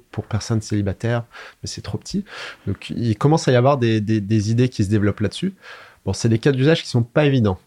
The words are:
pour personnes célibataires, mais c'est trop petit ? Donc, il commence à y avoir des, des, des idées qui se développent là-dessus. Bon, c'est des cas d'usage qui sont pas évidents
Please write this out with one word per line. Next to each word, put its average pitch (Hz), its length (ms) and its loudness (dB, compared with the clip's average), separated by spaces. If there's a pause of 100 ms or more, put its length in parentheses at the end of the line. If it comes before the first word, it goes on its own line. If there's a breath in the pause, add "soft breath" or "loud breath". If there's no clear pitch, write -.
(100)
pour - 140 -8
personnes 110 360 -2
célibataires, 107 640 -2 (380 loud breath)
mais 123 80 -10
c'est - 100 -12
trop - 160 -8
petit ? - 300 -6 (400 loud breath)
Donc, - 280 -6
il 117 220 0
commence 156 320 2
à 135 40 4
y 123 40 6
avoir 135 220 4
des, 113 240 2
des, 107 180 0
des 104 300 0
idées 123 180 4
qui 110 160 -2
se 95 60 -2
développent 104 300 0
là-dessus. 170 340 -4 (500 loud breath)
Bon, 95 80 -4
c'est - 160 0
des 113 100 4
cas 147 140 2
d'usage 135 300 2
qui - 80 -12
sont 123 120 2
pas 151 220 0
évidents 120 420 2